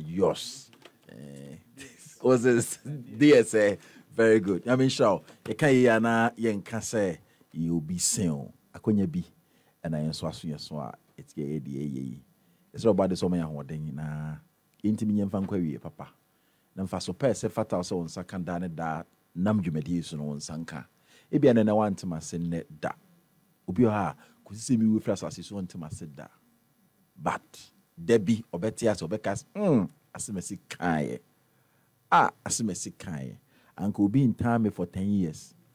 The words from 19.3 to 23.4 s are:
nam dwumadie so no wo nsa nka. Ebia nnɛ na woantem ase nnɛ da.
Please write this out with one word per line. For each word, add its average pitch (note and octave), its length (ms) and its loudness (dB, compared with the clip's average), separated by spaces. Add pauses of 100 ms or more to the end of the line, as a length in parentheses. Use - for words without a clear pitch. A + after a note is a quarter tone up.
nam G2+ 280 2
dwumadie D#2+ 400 -2
so D#2+ 140 -10
no D2 80 -6
wo D2 100 -6
nsa D#2 300 -10
nka. D2+ 220 -14 (440)
Ebia C#3 220 6
nnɛ A2+ 140 6
na G#2+ 80 4
woantem F#2+ 420 0
ase E2 220 -8
nnɛ E2+ 260 -4 (160)
da. - 120 -6 (760)